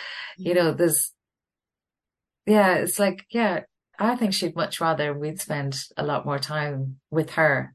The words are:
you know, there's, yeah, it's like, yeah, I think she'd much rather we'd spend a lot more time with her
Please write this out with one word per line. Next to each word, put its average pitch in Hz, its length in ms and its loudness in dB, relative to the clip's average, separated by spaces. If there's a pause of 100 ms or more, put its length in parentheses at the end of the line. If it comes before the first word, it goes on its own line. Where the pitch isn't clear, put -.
(380)
you 175 160 -2
know, 170 180 4
there's, 156 400 2 (1300)
yeah, 202 300 6
it's - 220 0
like, 196 320 0
yeah, 214 340 0 (360)
I 233 160 2
think 208 200 0
she'd 165 200 -2
much - 240 -4
rather 147 320 0
we'd 151 300 -6
spend 139 340 -4 (220)
a 156 80 -2
lot 147 180 -2
more 143 140 -2
time 143 640 -4 (100)
with 156 220 -2
her 143 440 2